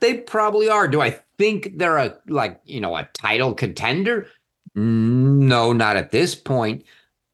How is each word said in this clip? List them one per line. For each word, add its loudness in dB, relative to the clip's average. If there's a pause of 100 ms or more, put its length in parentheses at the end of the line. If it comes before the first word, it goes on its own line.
they 2
probably 0
are. 2
Do 2
I -2 (180)
think -2
they're 0
a, -2 (120)
like, -4
you -12
know, -4
a -8
title -2
contender? -4 (480)
No, 2
not 2
at -4
this 0
point. -4 (500)